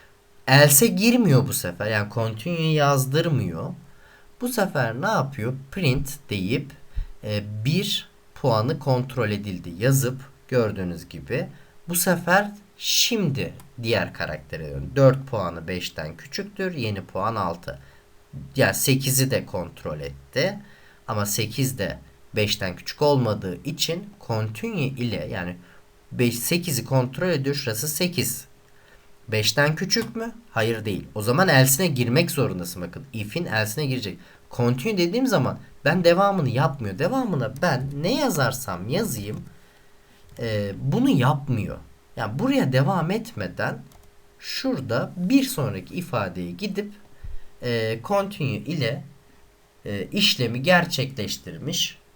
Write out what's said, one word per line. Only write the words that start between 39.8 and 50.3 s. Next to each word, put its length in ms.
e, 400
bunu 320
yapmıyor. 680
Yani 220
buraya 340
devam 380
etmeden 720
şurada 760
bir 280
sonraki 500
ifadeye 560
gidip, 420
e, 420
continue 520
ile, 480
e, 220
işlemi 560